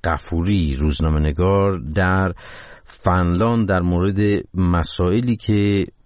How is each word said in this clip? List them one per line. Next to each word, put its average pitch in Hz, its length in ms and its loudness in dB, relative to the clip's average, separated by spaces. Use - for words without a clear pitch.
غفوری، 85 760 0
روزنامه‌نگار 78 1000 0
در 92 380 2
فنلاند، 95 840 0
در 92 120 2
مورد 87 380 0
مسائلی 90 800 0
که 101 500 0